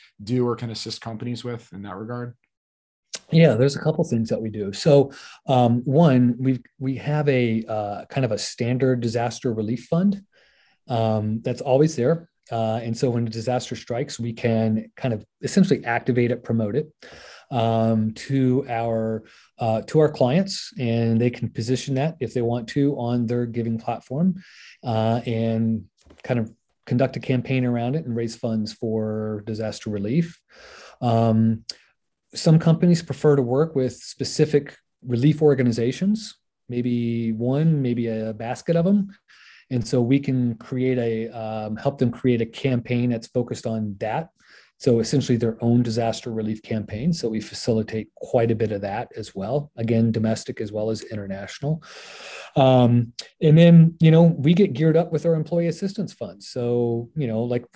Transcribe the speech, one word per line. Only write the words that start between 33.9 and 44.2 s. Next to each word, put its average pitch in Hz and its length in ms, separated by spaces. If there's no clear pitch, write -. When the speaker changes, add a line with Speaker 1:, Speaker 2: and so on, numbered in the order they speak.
Speaker 2:
specific - 840
relief 139 360
organizations, 131 920
maybe 120 640
one, 139 500
maybe 120 260
a 110 260
basket 120 420
of 170 120
'em. 196 220
And 123 180
so 127 140
we 131 180
can 127 360
create 127 420
a, 113 320
um, 110 480
help 139 200
them 123 140
create 123 300
a 117 40
campaign 123 460
that's 113 160
focused 120 380
on 110 340
that. 117 300